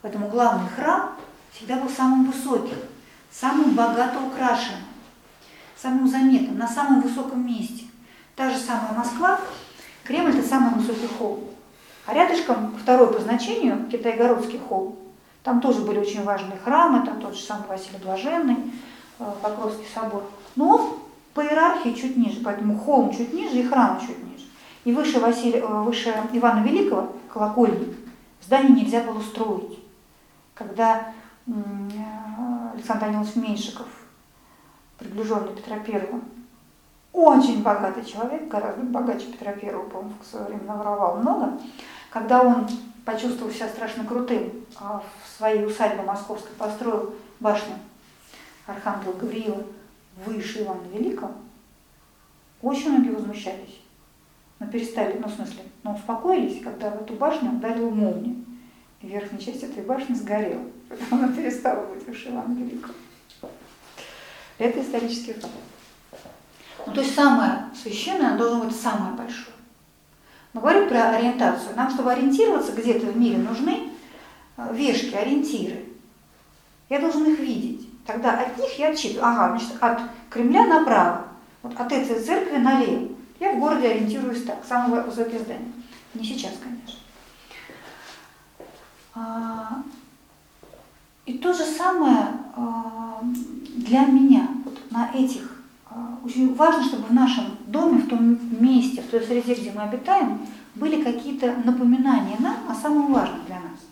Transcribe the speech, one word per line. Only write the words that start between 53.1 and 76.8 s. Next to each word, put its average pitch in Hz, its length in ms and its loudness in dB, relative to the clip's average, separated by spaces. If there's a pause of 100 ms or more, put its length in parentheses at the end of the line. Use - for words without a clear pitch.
возмущались. 202 720 -8 (800)
Но 214 100 -12
перестали, 220 500 -4
ну, 226 100 -8
в 214 60 -10
смысле, - 300 -12 (180)
но 208 120 -6
успокоились, - 680 -2
когда 214 280 -8
в 214 120 -10
эту 226 120 -12
башню 269 360 0
ударила 233 400 -2
молния. 214 460 -2 (640)
И 190 80 -16
верхняя 202 320 -10
часть 254 240 -10
этой 214 180 -12
башни 254 320 -4
сгорела. 208 480 -4 (260)
<laughs> - 220 -10
Она 254 180 2
перестала - 580 -2
быть - 200 -14
выше - 220 -14
Ивана 120 260 -6
Великого. - 400 -8 (1600)
Это 240 220 0
исторический 233 520 -6
факт. - 180 -12 (1400)
Ну, 208 60 -10
то 262 80 -2
есть - 140 -2
самое 269 500 4 (160)
священное, 285 480 -2
оно 214 100 0
должно 233 260 0
быть 226 120 -4
самое 208 400 -4
большое. - 400 -12 (960)
Мы 226 80 -10
говорим 359 280 4
про 233 220 4
ориентацию. 233 640 0
Нам, 262 160 -2
чтобы 247 220 0
ориентироваться 277 600 2
где-то 226 340 0
в 208 100 -4
мире, 233 220 4
нужны, 240 520 -2 (640)
э, 233 180 -8
вешки, 262 420 -2
ориентиры. 240 680 -2 (1040)